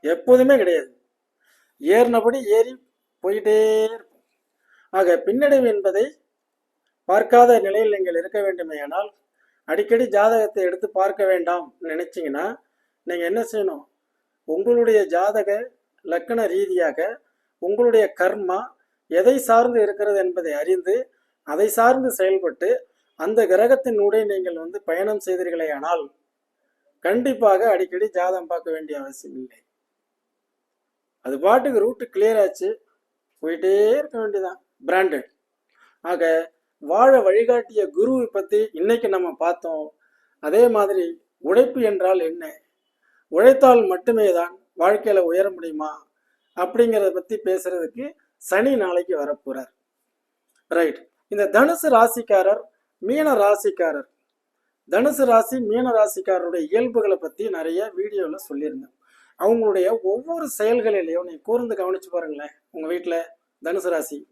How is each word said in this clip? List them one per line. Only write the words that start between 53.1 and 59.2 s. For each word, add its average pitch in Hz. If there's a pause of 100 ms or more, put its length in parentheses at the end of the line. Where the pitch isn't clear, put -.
ராசிக்காரர், 202 (840)
தனுசு 262
ராசி, 226
மீன 240
ராசிக்காரருடைய 185
இயல்புகளை 208
பத்தி 196
நிறைய 175
வீடியோல 190 (140)
சொல்லியிருந்தேன். 151 (460)